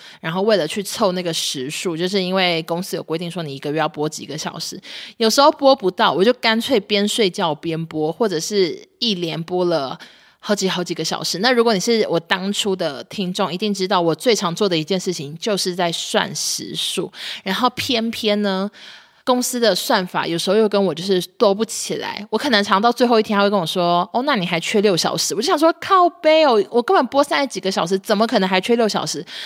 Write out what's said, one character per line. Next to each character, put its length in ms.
然 100
后 120
为 120
了 120
去 160
凑 300
那 100
个 100
时 340
数， 300
就 100
是 140
因 140
为 260
公 220
司 120
有 60
规 160
定 120
说 120
你 140
一 20
个 140
月 80
要 100
播 180
几 160
个 140
小 220
时， 200
有 100
时 140
候 100
播 240
不 140
到， 220
我 120
就 100
干 280
脆 180
边 280
睡 200
觉 280
边 320
播， 240
或 180
者 100
是 480
一 160
连 260
播 240
了 320
好 160
几 140
好 120
几 120
个 100
小 180
时。 180
那 120
如 100
果 120
你 60
是 280
我 100
当 360
初 200
的 320
听 280
众， 180
一 60
定 160
知 120
道 140
我 160
最 180
常 220
做 140
的 80
一 60
件 140
事 140
情 260
就 200
是 180
在 160
算 420
时 400
数。 380
然 100
后 180
偏 380
偏 320
呢， 280
公 180
司 160
的 160
算 320
法 180
有 120
时 120
候 60
又 140
跟 120
我 140
就 80
是 180
兜 160
不 120
起 300
来， 340
我 80
可 120
能 140
常 180
到 80
最 160
后 140
一 40
天 140
他 60
会 60
跟 100
我 60
说 480
，“哦， 80
那 160
你 80
还 120
缺 220
六 160
小 220
时。” 180
我 60
就 40
想 140
说 220
，“靠 280
背 360
哦， 240
我 120
根 140
本 120
播 140
三 200
十 60
几 120
个 100
小 160
时， 140
怎 180
么 80
可 140
能 80
还 140
缺 160
六 100
小 180
时？” 200